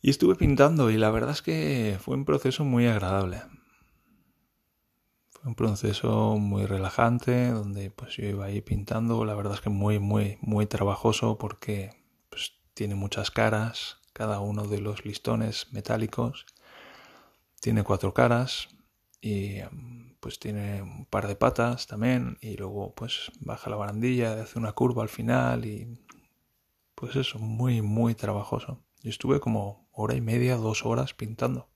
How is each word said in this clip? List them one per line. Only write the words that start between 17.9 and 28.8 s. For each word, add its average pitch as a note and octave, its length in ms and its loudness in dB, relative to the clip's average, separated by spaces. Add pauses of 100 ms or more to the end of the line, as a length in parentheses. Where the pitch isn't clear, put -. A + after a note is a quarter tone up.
caras B2 560 2 (520)
y, G2+ 360 -4
em, A#2+ 640 -14
pues - 200 -12
tiene G2+ 420 -6
un F#2+ 240 -12
par G2+ 220 -2
de G2+ 80 -4
patas A#2+ 520 2
también A#2+ 540 -2
y G#2 160 -10
luego, G2+ 380 -8
pues, - 440 -8
baja - 300 -10
la G#2+ 80 -4
barandilla, A2 640 0
hace - 180 -8
una A2 140 -4
curva A#2+ 300 2
al B2 60 -4
final A#2+ 560 0
y, A2+ 340 -10 (960)
pues A#2+ 200 -10
eso, B2+ 240 -2
muy, A2+ 420 0
muy A2+ 340 2
trabajoso. - 680 -4 (180)